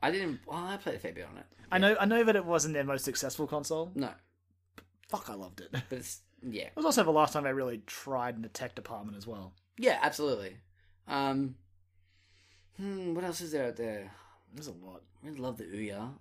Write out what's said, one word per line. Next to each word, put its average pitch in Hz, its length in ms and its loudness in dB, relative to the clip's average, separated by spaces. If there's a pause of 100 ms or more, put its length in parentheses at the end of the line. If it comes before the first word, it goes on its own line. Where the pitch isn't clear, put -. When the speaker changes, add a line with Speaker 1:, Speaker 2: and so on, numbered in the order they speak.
Speaker 1:
I 143 80 4
didn't, 175 340 0
well, 170 180 -6
I 196 140 -4
played 143 180 -4
a 98 40 -6
fair 85 140 -8
bit 90 180 -12
on 95 80 -16
it. 92 60 -18 (260)
Speaker 2:
I 185 60 6
Speaker 1:
Yeah. - 100 8
Speaker 2:
know, 214 140 8
I 196 40 6
know 226 200 6
that 220 100 8
it 185 100 2
wasn't 160 300 4
their 143 80 2
most 139 200 0
successful 139 440 -2
console. 160 480 -2
Speaker 1:
No. 127 160 -2 (1000)
Speaker 2:
Fuck, - 200 -6
I 107 60 -10
loved 92 260 -14
it. 85 100 -16
Speaker 1:
But 127 200 -4
it's, 127 300 -10 (200)
yeah. 107 220 -6
Speaker 2:
It - 120 -14
was 311 100 -2
also 240 180 6
the 160 80 4
last 151 220 6
time 147 120 0
I 135 60 2
really 123 340 -2
tried 123 500 -4
in 110 60 -8
the 113 80 -8
tech - 240 -10
department 104 420 -10
as 101 120 -14
well. 98 260 -12 (240)
Speaker 1:
Yeah, 226 240 4
absolutely. 139 560 0 (500)
Um, 139 460 0 (1200)
hmm, 190 360 -4
what 175 100 -2
else 170 180 -4
is 165 100 -8
there 139 160 0
out 113 100 -4
there? 107 340 -6 (420)
Speaker 2:
There's 147 140 -12
a 117 40 -12
lot. 92 320 -16 (200)
Speaker 1:
I 139 40 -12
really 147 120 -12
love 127 180 -4
the 107 80 -10
Ouya. 104 440 -6 (120)